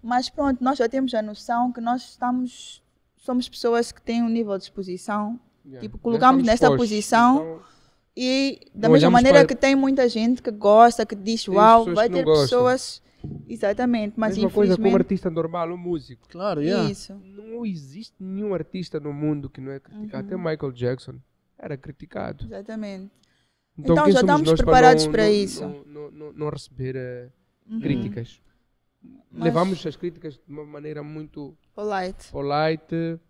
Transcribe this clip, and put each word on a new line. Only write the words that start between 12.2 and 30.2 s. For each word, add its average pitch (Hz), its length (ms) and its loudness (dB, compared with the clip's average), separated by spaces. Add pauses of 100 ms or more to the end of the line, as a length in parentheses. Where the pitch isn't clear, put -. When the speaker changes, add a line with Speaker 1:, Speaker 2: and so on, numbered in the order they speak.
Speaker 2:
gostam. 151 200 4
Speaker 1:
pessoas. 247 580 0 (460)
Exatamente, 233 680 -4
mas 214 200 -2
Speaker 2:
Mesma 208 120 0
coisa 202 280 2
com 220 60 -4
um - 40 2
Speaker 1:
infelizmente 233 160 4
Speaker 2:
artista 190 280 -4
normal, 165 420 -6
um 180 40 -10
músico. 170 520 -10
Speaker 3:
Claro, 175 340 -6
yeah. 220 260 0
Speaker 1:
Isso. 196 260 -12
Speaker 2:
Não 208 520 -14
existe 165 540 -12
nenhum 190 340 -6
artista 165 460 -8
no 147 120 -10
mundo 147 380 -4
que - 100 -20
não 131 120 -14
é 135 80 -14
criticado. 208 480 -14
Speaker 1:
Uhum. 190 120 -8
Speaker 2:
Até 165 100 -4
Michael 151 220 -8
Jackson 123 420 -6 (440)
era 147 180 -12
criticado. - 680 -12
Speaker 1:
Exatamente. 202 640 -14 (680)
Speaker 2:
Então, 254 180 2
Speaker 1:
Então 294 100 4
Speaker 2:
quem 302 80 6
Speaker 1:
já 254 80 6
Speaker 2:
somos 247 100 4
Speaker 1:
estamos 285 200 4
Speaker 2:
nós 165 100 6
para - 60 2
Speaker 1:
preparados 254 380 8
Speaker 2:
não, 151 80 -4
Speaker 1:
para 214 120 2
Speaker 2:
não, 214 80 4
Speaker 1:
isso. 147 540 -4
Speaker 2:
não, 147 260 -16
não, 151 200 -18
não 151 160 -8
receber, 131 480 -12
eh, 123 320 -12 (400)
Speaker 1:
Uhum. 220 120 -10
Speaker 2:
críticas? 117 600 -6 (880)
Speaker 1:
Mas 165 140 -12
Speaker 2:
Levamos 170 400 0
as 156 120 -8
críticas 160 380 -12